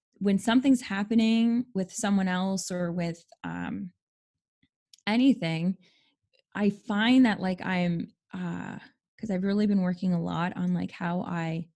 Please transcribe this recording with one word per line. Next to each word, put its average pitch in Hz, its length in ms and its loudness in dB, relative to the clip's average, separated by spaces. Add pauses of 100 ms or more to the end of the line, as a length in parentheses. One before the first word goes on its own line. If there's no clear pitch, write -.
(200)
when 196 180 2
something's 254 440 4
happening 226 920 2
with 190 180 -4
someone 202 360 0
else 185 440 -2
or 180 200 -2
with, 170 340 -4 (180)
um, 175 480 -8 (1160)
anything, 190 720 0 (760)
I 202 140 2
find 226 560 4
that, 196 140 2
like, 185 260 -2
I'm, 175 480 -2 (200)
uh, 180 440 -8 (400)
'cause 220 140 -8
I've 185 120 -2
really 202 240 2
been 202 140 4
working 180 320 0
a 170 80 0
lot 170 340 -2
on, 180 180 -2
like, 175 180 -4
how 175 300 -4
I 165 540 -6